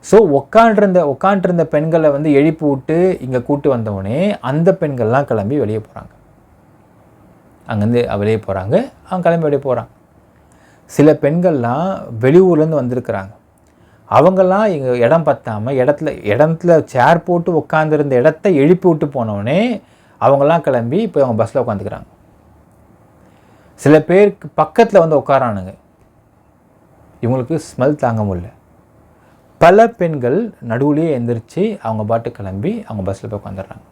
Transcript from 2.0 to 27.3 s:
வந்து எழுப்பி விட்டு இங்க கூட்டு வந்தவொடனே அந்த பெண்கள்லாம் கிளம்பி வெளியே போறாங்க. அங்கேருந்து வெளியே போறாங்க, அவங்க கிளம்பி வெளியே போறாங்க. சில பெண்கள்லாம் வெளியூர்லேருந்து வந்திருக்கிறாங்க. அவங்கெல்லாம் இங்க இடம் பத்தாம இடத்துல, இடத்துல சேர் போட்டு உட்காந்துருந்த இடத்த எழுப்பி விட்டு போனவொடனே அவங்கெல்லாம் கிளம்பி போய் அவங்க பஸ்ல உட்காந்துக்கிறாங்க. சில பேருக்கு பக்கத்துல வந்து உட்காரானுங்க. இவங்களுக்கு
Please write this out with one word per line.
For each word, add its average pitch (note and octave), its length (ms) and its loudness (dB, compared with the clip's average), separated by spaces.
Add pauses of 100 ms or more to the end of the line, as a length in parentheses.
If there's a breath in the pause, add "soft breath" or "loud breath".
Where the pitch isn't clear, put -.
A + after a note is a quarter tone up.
வந்து D3 220 0
எழுப்பி D#3 360 2
விட்டு D#3+ 520 -2
இங்க B2+ 220 -4
கூட்டு C#3+ 340 -2
வந்தவொடனே A2 640 -4
அந்த E3 400 0
பெண்கள்லாம் C3 440 -2
கிளம்பி A2+ 340 -2
வெளியே A2 200 -2
போறாங்க. - 380 -18 (1500)
அங்கேருந்து A2+ 500 -2
வெளியே G#2+ 180 0
போறாங்க, G#2 540 -4 (180)
அவங்க F#3 120 -6
கிளம்பி E3+ 280 0
வெளியே C#3 140 -2
போறாங்க. B2 240 -4 (1000 soft breath)
சில D3+ 280 2
பெண்கள்லாம் D#3 880 -2 (180)
வெளியூர்லேருந்து D#3 600 4
வந்திருக்கிறாங்க. B2 480 -6 (800 soft breath)
அவங்கெல்லாம் F#3 540 4
இங்க C3+ 320 -2
இடம் C3+ 280 2
பத்தாம A2+ 420 -4
இடத்துல, B2+ 420 -2 (160)
இடத்துல D#3 600 2
சேர் D3 380 2
போட்டு F3 360 -2
உட்காந்துருந்த D#3 540 -2
இடத்த D3+ 380 2
எழுப்பி F3 380 2
விட்டு D#3 180 0
போனவொடனே C3+ 760 -4 (380 soft breath)
அவங்கெல்லாம் C#3 400 2
கிளம்பி C#3 480 -2
போய் D3+ 160 0
அவங்க A2+ 200 -2
பஸ்ல - 120 -8
உட்காந்துக்கிறாங்க. G2+ 480 -6 (1700 soft breath)
சில D3+ 260 4
பேருக்கு F#3+ 560 2
பக்கத்துல G#3 420 4
வந்து D#3+ 200 4
உட்காரானுங்க. A#2+ 560 -2 (1500)
இவங்களுக்கு B2+ 400 -2 (160)